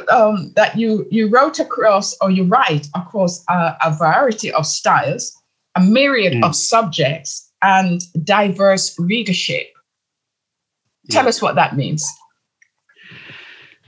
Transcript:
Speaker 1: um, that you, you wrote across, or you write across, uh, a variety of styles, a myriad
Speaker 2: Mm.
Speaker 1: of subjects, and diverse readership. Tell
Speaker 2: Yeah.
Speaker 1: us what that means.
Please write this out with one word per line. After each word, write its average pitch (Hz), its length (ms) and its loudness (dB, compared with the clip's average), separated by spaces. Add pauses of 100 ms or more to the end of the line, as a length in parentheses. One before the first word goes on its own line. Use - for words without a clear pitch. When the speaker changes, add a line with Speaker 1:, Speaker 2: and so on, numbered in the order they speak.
Speaker 1:
um, 214 460 2
that - 220 2
you, 220 320 -2
you 220 200 0
wrote 277 300 2
across, 208 600 0
or 196 80 0
you 190 140 2
write 185 520 0
across, 180 520 -4
uh, 170 260 0 (100)
a 160 120 0
variety 190 560 0
of 156 160 -2
styles, - 680 -2 (400)
a 185 60 2
myriad 220 520 2
Speaker 2:
Mm. 120 120 0
Speaker 1:
of 170 100 0
subjects, 165 920 -2 (140)
and 190 380 2 (240)
diverse 196 720 0
readership. 185 680 -2 (1400)
Tell 269 140 2
Speaker 2:
Yeah. 254 60 2
Speaker 1:
us - 120 -4
what - 140 -2
that 160 220 0
means. 151 260 -4 (1800)